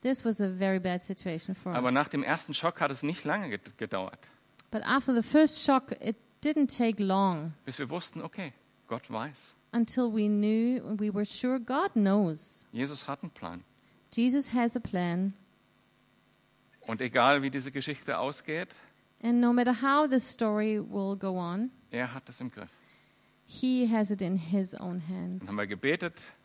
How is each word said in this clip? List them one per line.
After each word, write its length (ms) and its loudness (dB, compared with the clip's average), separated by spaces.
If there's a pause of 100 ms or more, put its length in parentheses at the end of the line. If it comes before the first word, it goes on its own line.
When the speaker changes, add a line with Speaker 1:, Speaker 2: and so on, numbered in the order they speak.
Speaker 1:
this 240 0
was 160 0
a 80 2
very 300 2
bad 240 -2
situation 520 -6
for 200 -8
Speaker 2:
Aber 120 2
Speaker 1:
us. 60 4
Speaker 2:
nach 140 4
dem 160 -2
ersten 320 -2
Schock 260 0
hat 100 2
es 120 -6
nicht 220 -4
lange 240 -2
ged-, 280 -8
gedauert. 420 -6 (520)
Speaker 1:
But 140 -4
after 280 2
the 140 4
first 360 6
shock, 280 4 (100)
it 140 -2 (280)
didn't 320 2
take 280 2
long 500 2 (120)
Speaker 2:
Bis 120 -10
wir 120 -6
wussten, 320 -6
okay, 320 -10 (380)
Gott 180 -8
weiß. 460 -8 (160)
Speaker 1:
Until 420 2
we 140 2
knew, 540 2 (180)
we 140 -2
were 120 0
sure 320 -2
God 360 -2
knows. 800 2
Speaker 2:
Jesus 340 -4
hat 160 -6
einen 80 -12
Plan. 320 -10 (500)
Speaker 1:
Jesus 400 2
has 220 2
a 60 -4
plan. 520 -2 (1500)
Speaker 2:
Und 120 -4
egal, 420 6
wie 80 0
diese 220 -4
Geschichte 460 -4
ausgeht, 580 -6 (480)
Speaker 1:
And 160 2
no 140 4
matter 180 4 (100)
how 280 4
the 100 4
story 640 0
will 340 -4
go 240 -4
on, 320 -4 (180)
Speaker 2:
er 240 -4
hat 140 -12
das 140 -14
im 100 -8
Griff. 180 -14 (800)
Speaker 1:
he 420 0
has 220 2
it 100 -2
in 140 0
his 400 -2
own 320 -6
hands. 320 -6
Speaker 2:
Dann 80 -10
haben 100 -4
wir 100 -2
gebetet 540 -2 (240)